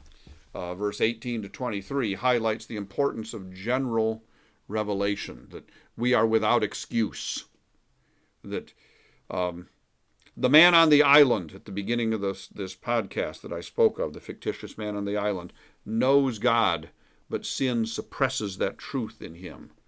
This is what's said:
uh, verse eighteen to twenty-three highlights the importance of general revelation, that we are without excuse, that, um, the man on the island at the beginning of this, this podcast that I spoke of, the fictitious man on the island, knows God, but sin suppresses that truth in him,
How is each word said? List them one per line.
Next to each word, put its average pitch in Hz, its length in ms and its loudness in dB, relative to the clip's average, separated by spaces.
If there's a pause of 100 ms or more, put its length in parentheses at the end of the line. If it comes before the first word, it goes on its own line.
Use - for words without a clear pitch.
(540)
uh, 90 200 -6
verse 101 260 -2
eighteen 117 420 0
to 95 60 -8
twenty-three 113 680 -4
highlights 113 520 0
the 113 100 -8
importance 110 560 -2
of 95 200 -10
general 113 680 -2 (460)
revelation, 101 840 -2
that 85 180 -14 (280)
we 120 180 2
are 113 120 6
without 110 360 4
excuse, - 840 -2 (1000)
that, 101 280 -8 (580)
um, 90 380 -4 (680)
the 123 120 2
man 165 260 6
on 165 140 6
the 147 140 8
island 135 520 6
at 95 120 -16
the 101 60 -10
beginning 110 420 0
of 104 60 -2
this, 98 280 -4
this 98 260 -8
podcast 101 680 -4
that - 100 -8
I 85 80 -4
spoke 110 380 2
of, 78 140 -2
the 82 80 -12
fictitious - 580 -8
man 104 180 -4
on 101 80 -4
the 101 120 -2
island, 98 360 -2 (320)
knows 127 540 2
God, 101 500 2 (400)
but 110 160 -4
sin 123 400 0
suppresses 107 760 -4
that 98 200 -2
truth - 420 -6
in 85 140 -12
him, 85 380 -14 (160)